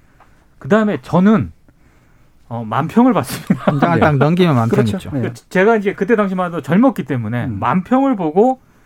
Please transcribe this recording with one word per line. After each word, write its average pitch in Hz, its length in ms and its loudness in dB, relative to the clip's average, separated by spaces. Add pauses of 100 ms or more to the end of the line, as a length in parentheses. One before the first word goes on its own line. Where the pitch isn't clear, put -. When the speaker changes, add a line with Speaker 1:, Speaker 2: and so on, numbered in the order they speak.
(600)
Speaker 1:
그 - 80 -14
다음에 202 360 0
저는, 175 480 2 (1000)
어, 117 160 -8
만평을 156 480 0
봤습니다. - 420 -4 (160)
Speaker 2:
한 147 80 0
장을 170 160 0
Speaker 3:
네. 165 60 2
Speaker 2:
딱 151 160 2
넘기면 165 380 2
만평이죠. 113 420 0
Speaker 3:
그렇죠. - 140 -12
네. 143 80 -4
Speaker 1:
그러니까 120 300 -6
제가 202 260 2
이제 202 180 -2
그때 202 220 -2
당시만 190 320 -2
해도 165 160 -8
젊었기 208 400 2
때문에 120 420 -4
Speaker 3:
음. 104 140 -6
Speaker 1:
만평을 226 560 0
보고 190 440 2 (260)